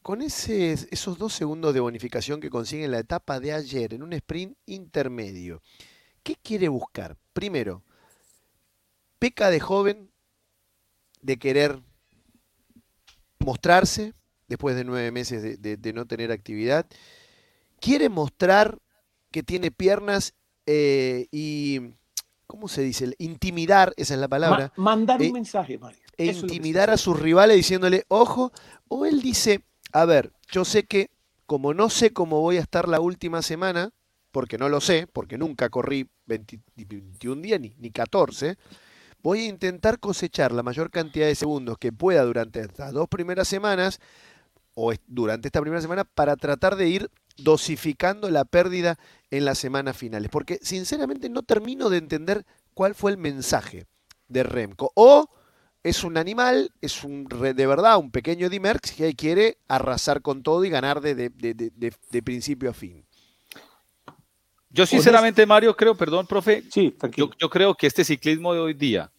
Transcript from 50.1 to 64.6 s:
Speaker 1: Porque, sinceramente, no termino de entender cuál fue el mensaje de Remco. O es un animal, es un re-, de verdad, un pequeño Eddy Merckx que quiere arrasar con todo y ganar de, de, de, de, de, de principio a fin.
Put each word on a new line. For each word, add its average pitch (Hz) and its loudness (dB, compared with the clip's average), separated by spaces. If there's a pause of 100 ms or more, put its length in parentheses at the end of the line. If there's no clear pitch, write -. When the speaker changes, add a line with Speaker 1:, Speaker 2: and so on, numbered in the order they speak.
Speaker 1:
Porque, 151 -6
sinceramente, 262 -6
no 247 -6
termino 247 -2
de 180 2
entender 160 -4 (280)
cuál 196 0
fue 202 0
el 196 -4
mensaje 135 -4 (420)
de 127 0
Remco. 123 -4
O 285 10 (540)
es 170 -2
un 165 -4
animal, 247 0 (100)
es - -8
un 143 -12
re-, 127 -2
de 135 2
verdad, 196 6
un 139 -4
pequeño 165 -4
Eddy 196 -4
Merckx 196 -2
que 156 0
quiere 180 2 (100)
arrasar 135 -2
con 135 -6
todo 160 2
y 190 -4
ganar 143 0
de, 147 0
de, 123 -4
de, 120 -6
de, 113 -6
de, 117 -6 (160)
de 120 -2
principio 123 -4
a 117 -6
fin. 87 -18 (1600)